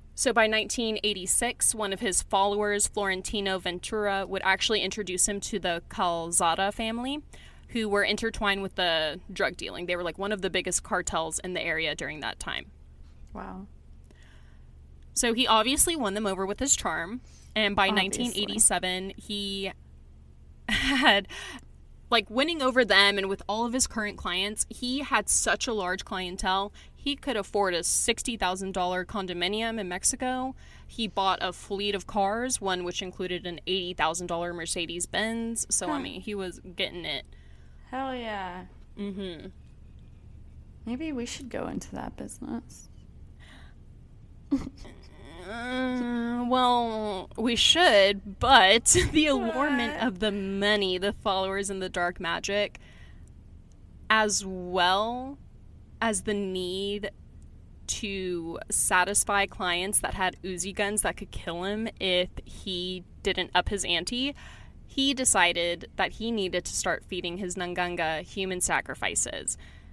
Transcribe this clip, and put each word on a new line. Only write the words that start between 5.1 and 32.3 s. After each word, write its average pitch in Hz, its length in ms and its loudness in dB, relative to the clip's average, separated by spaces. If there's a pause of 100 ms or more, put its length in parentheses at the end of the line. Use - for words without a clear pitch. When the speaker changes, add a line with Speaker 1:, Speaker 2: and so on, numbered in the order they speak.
Speaker 1:
him 202 140 -2
to 208 180 -4
the 170 300 -2
Calzada 170 840 2
family, 240 500 -4 (460)
who 220 200 -2
were 202 140 4
intertwined 208 600 0
with 190 120 -6
the 165 460 0 (120)
drug 180 240 0
dealing. 165 300 -8
They 175 80 -2
were, 175 80 -2
like, 170 160 -4
one 202 140 -2
of 196 100 -2
the 185 80 -2
biggest 180 320 -2
cartels 165 560 -2
in 180 160 -6
the 170 80 -4
area 160 320 -2
during 151 260 -8
that 113 200 -8
time. - 260 -8 (640)
Speaker 2:
Wow. 190 340 -12 (1500)
Speaker 1:
So 233 200 4
he 247 140 2
obviously 262 480 4
won 208 180 0
them 214 120 -2
over 190 200 0
with 202 140 -4
his 277 160 2
charm, 170 440 -4 (340)
and 202 220 2
by 196 120 6
Speaker 2:
Obviously. 196 360 2
Speaker 1:
nineteen 226 180 -2
eighty-seven, 190 760 2
he 196 560 -6 (960)
had, 247 580 4 (840)
like, 226 200 2
winning 302 320 0
over 254 220 4
them 202 340 8
and 196 100 0
with 196 200 -4
all 220 180 0
of 233 60 -4
his 254 160 0
current 208 280 -4
clients, 190 520 -2
he 254 320 -4
had 247 280 0
such - 380 2
a 254 60 -2
large 185 320 -4
clientele, 190 680 -2 (220)
he - 220 -6
could 247 200 -4
afford 196 380 0
a 170 80 0
sixty - 540 0
thousand 190 380 -2
dollar 180 300 -2
condominium 202 760 -2
in 185 80 -6
Mexico. 254 680 -2 (320)
He 226 220 -4
bought 190 340 2
a 180 100 -2
fleet 202 440 -4
of 180 100 -10
cars, 220 540 0